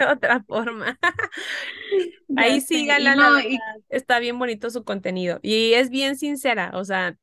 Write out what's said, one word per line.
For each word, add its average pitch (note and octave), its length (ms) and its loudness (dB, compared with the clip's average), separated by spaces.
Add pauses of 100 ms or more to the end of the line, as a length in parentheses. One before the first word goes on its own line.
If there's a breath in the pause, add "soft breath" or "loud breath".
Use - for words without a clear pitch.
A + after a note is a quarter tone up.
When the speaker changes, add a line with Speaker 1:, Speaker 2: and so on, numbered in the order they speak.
(120)
Speaker 1:
otra B3 320 2
forma. A3+ 580 -6
<laughs> F4+ 300 -2 (960 loud breath)
Speaker 2:
Ya B3+ 180 2
Speaker 1:
Ahí C4+ 160 4 (100)
Speaker 2:
sé, D4 260 2
y C#4 120 4
Speaker 1:
síganla, C#4 60 6
la C#4+ 140 6
Speaker 2:
no, - 0 -
Speaker 1:
verdad, C#4 180 4
Speaker 2:
y A#3 180 -4 (240)
Speaker 1:
está B3 300 0
bien A#3+ 200 -4
bonito A#3 320 -4
su A#3 120 -8
contenido. F#3 600 -4
Y A3 300 4
es B3 180 4
bien C4+ 260 -2
sincera, C4 560 -2
o F#3 100 -6
sea, F#3 400 -2